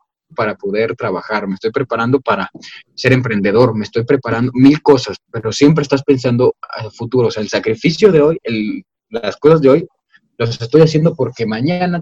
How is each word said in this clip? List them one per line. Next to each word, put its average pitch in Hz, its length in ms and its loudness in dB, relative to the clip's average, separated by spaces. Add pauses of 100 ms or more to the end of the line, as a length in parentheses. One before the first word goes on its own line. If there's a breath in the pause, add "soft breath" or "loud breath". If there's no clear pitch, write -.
(360)
para 107 180 -4
poder 107 400 -4
trabajar, 101 540 -6
me 92 60 -4
estoy - 180 -6
preparando 123 480 -2
para 104 280 -4 (460 loud breath)
ser 127 180 0
emprendedor, 110 640 2
me 107 80 -4
estoy 117 200 -4
preparando 123 500 -2
mil 139 260 6
cosas, 120 360 2 (140)
pero 110 220 -6
siempre 151 300 4
estás 139 220 -2
pensando 127 580 0
a 110 260 -12
futuro, 117 400 -2
o - 40 -2
sea, 107 100 -6
el 98 60 -6
sacrificio 113 640 -2
de 156 100 4
hoy, 165 220 0
el, 107 400 -4 (260)
las 107 260 -8
cosas 160 240 4
de 135 100 4
hoy, 165 160 2 (520 soft breath)
las 117 240 -4
estoy 151 200 4
haciendo 156 340 2
porque 117 300 -6
mañana 170 560 -2